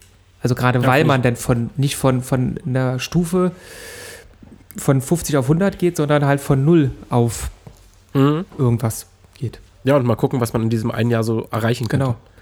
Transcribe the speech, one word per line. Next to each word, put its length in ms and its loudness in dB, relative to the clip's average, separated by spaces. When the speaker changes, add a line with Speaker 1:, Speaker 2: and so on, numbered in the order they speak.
Speaker 1:
Also 120 2
gerade 260 2
Speaker 2:
Ja, 60 2
Speaker 1:
weil 120 4
Speaker 2:
find 80 4
Speaker 1:
man 140 4
Speaker 2:
ich 20 -2
Speaker 1:
dann 140 2
von, 400 -2
nicht 180 0
von, 260 0
von 440 -2
einer 340 -2
Stufe 540 0
von 260 0
fünfzig 360 -2
auf 100 0
hundert 320 0
geht, 180 -2
sondern 280 0
halt 160 2
von 220 0
null 280 4
auf 400 0
Speaker 2:
Mhm. 320 2
Speaker 1:
irgendwas 500 0
geht. 240 -10
Speaker 2:
Ja, 120 4
und 100 2
mal 100 2
gucken, 260 0
was 120 -4
man 100 0
in 60 0
diesem 220 -2
einen 200 0
Jahr 120 0
so 280 -4
erreichen 360 -2
könnte. 200 0
Speaker 1:
Genau. 100 -2